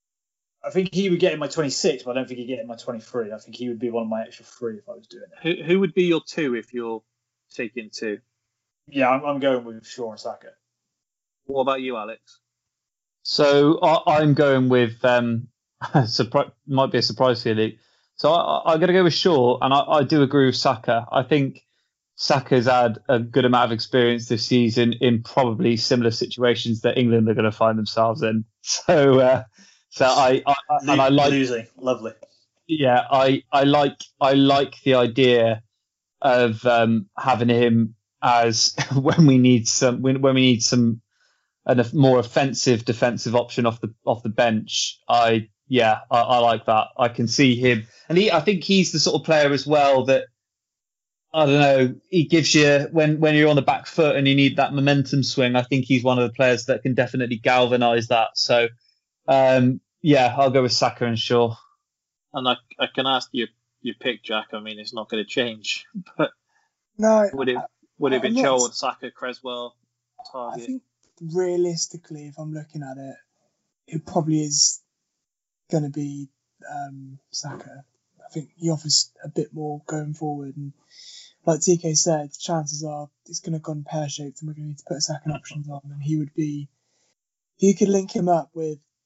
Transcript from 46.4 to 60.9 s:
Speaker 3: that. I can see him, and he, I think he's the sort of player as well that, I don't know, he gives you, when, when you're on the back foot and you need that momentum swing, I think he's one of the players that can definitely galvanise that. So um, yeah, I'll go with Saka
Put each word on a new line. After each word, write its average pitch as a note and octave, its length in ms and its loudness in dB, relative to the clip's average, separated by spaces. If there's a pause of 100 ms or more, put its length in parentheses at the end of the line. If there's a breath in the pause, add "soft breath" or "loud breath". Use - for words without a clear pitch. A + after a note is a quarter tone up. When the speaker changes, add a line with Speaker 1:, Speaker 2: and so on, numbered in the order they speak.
Speaker 3:
that. A2 220 2 (120)
I A#2+ 80 2
can A#2 220 -4
see B2+ 260 4
him, A#2+ 320 0 (220 soft breath)
and E3 80 2
he, G#3 140 2
I A3 100 2
think G3 240 -2
he's F#3+ 260 2
the D#3 80 -4
sort D3+ 220 0
of - 40 -20
player D3+ 280 4
as C#3 120 -4
well C#3 400 4
that, C3 200 2 (1080)
I D#3 120 2
don't C#3 140 4
know, C3+ 360 4 (140)
he E3+ 160 2
gives D#3+ 280 2
you, C#3+ 380 4
when, D#3 300 2
when D3+ 140 4
you're D3+ 140 6
on D3+ 60 4
the C#3+ 60 4
back - 260 -2
foot D3+ 300 0
and C#3 100 2
you C#3 80 4
need C#3 220 2
that C3+ 160 0
momentum C#3 500 0
swing, B2 320 0
I B2+ 80 2
think C3 220 -2
he's B2 180 0
one B2 160 2
of A#2+ 80 0
the A#2 60 -8
players B2 320 0
that C3 180 -2
can C3 100 -2
definitely B2 440 -2
galvanise A#2+ 720 2
that. A2+ 260 0
So A#2+ 320 0 (600)
um, C3 540 2 (200)
yeah, C3 360 4
I'll C#3 140 2
go C3+ 120 2
with B2 80 0
Saka B2 340 -2